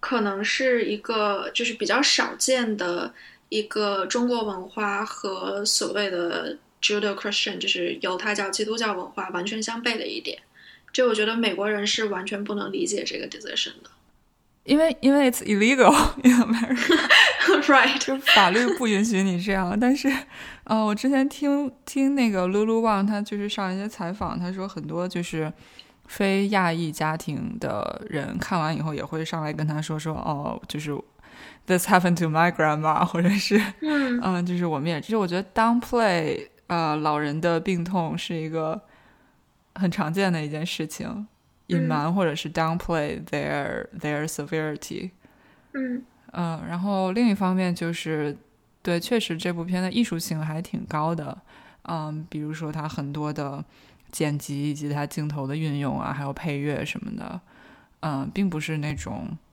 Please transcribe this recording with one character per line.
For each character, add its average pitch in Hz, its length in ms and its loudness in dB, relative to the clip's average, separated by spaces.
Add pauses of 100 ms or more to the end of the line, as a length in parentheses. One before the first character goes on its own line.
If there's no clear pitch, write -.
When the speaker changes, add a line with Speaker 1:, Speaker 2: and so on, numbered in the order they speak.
Speaker 1:
可 240 200 0
能 202 220 -2
是 247 420 2
一 208 120 -4
个， 208 540 -2
就 - 120 -2
是 233 100 -2
比 220 120 -4
较 214 160 2
少 - 340 2
见 240 400 2
的 180 360 -2 (380)
一 214 140 -2
个 208 420 0
中 247 220 2
国 240 160 2
文 190 240 -6
化 208 380 -2
和 196 580 -4
所 - 300 0
谓 202 180 0
的 170 460 -4 (240)
Judeo-Christian， 208 760 -2
就 170 100 -4
是 175 340 -2
犹 185 160 -2
太 208 180 -2
教、 202 140 -2
基 214 160 -2
督 214 120 -4
教 220 160 -2
文 180 180 -8
化 185 180 -8
完 180 160 -4
全 220 180 -6
相 233 180 -8
悖 233 160 0
的 - 80 -6
一 - 140 -6
点。 - 180 -10 (540)
就 254 160 4
我 220 80 4
觉 214 100 2
得 226 100 0
美 226 180 2
国 196 160 -2
人 208 180 0
是 220 200 0
完 190 180 -4
全 202 180 -6
不 208 120 -6
能 196 160 -4
理 190 140 -2
解 196 180 -2
这 - 140 -6
个 - 100 -8
decision - 540 -6
的。 - 80 -20 (760)
Speaker 2:
因 285 160 4
为， 320 200 4
因 269 140 6
为 285 160 6
it's - 140 -4
illegal 220 500 8 (160)
<laughs> - 140 -8
in 247 180 10
America。 233 560 4 (480)
Speaker 1:
<laughs> 330 220 6
Right。 269 360 6
Speaker 2:
就 269 140 0
法 202 320 6
律 226 160 4 (140)
不 247 80 0
允 208 180 4
许 208 160 2
你 185 180 2
这 196 140 -2
样。 190 260 0
但 247 160 6
是， 277 160 0 (520)
呃， 220 200 2
我 214 120 2
之 233 120 0
前 269 220 4
听， 285 420 0 (140)
听 269 300 2
那 240 160 4
个 180 160 2
Lulu 220 340 2
Wang， 208 240 2
她 208 160 0
就 208 160 -6
是 202 100 -4
上 202 240 -4
一 185 60 -4
些 202 100 -6
采 185 240 -8
访， 185 280 -6
她 180 120 -4
说 190 160 -6
很 156 200 -10
多 170 200 -4
就 180 140 -4
是 160 320 -4 (540)
非 196 400 2
亚 190 260 2
裔 165 180 -2
家 156 240 -2
庭 - 440 -6
的 - 500 -4
人 - 300 -4
看 180 200 -2
完 156 160 0
以 147 60 -4
后 156 100 -2
也 151 140 -6
会 160 180 -6
上 160 200 -6
来 151 100 -4
跟 156 140 -2
她 151 120 0
说， 156 200 -4
说 156 180 -4
，“哦， 147 500 -4
就 151 120 -8
是 151 180 -6 (680)
this 180 200 2
happened 180 280 6
to 170 100 0
my 160 260 4
grandma”， 156 540 2
或 170 160 -2
者 175 80 6
是， 202 320 4 (200)
Speaker 1:
嗯。 277 420 0
Speaker 2:
嗯， 180 200 0
就 180 140 -2
是 175 80 0
我 156 140 0
们 156 100 -2
也， 156 100 -2
就 - 100 -12
是 220 80 0
我 202 100 2
觉 175 120 0
得 190 140 -6
downplay， 220 920 2 (180)
呃， 160 300 0
老 151 240 0
人 151 200 -2
的 170 200 2
病 175 240 -2
痛 170 340 -2
是 175 180 -6
一 160 140 -6
个 160 320 -4 (920)
很 180 160 0
常 160 200 -2
见 190 220 2
的 156 100 -2
一 147 60 -6
件 151 160 -6
事 160 220 -4
情， - 200 -10
Speaker 1:
嗯。 208 200 -8 (400)
Speaker 2:
隐 170 140 0
瞒 156 320 0
或 196 100 4
者 156 120 2
是 160 160 -6
downplay 160 760 -2
their，their 147 1040 -4
severity。 156 800 -6 (640)
Speaker 1:
嗯。 254 300 -4 (340)
Speaker 2:
嗯， 165 300 -4
然 170 140 -4
后 190 320 0
另 240 160 4
一 202 40 4
方 190 220 2
面 185 180 2
就 170 180 -2
是， 151 460 -2 (460)
对， 175 160 0
确 226 200 0
实 190 160 -4
这 170 160 -4
部 170 120 -4
片 180 180 0
的 185 100 -2
艺 240 120 2
术 170 160 -2
性 160 200 -4
还 156 220 -4
挺 - 240 -6
高 160 300 -2
的。 156 200 -8 (480)
嗯， 156 460 -6
比 151 100 -8
如 151 140 -6
说 156 180 -8
它 156 160 -6
很 143 240 -6
多 151 220 -4
的 143 300 -6 (480)
剪 147 260 0
辑 143 320 -4
以 147 40 -2
及 147 160 -6
它 143 180 -2
镜 151 200 -6
头 147 200 -4
的 139 80 -4
运 156 240 -2
用 139 200 -2
啊， - 140 -4
还 135 80 -6
有 139 100 -6
配 143 280 -4
乐 147 260 -2
什 - 180 -8
么 - 140 -10
的， - 220 -10 (600)
嗯， 139 300 -4
并 196 160 0
不 165 120 -2
是 156 200 -4
那 147 140 -4
种 - 420 -8 (180)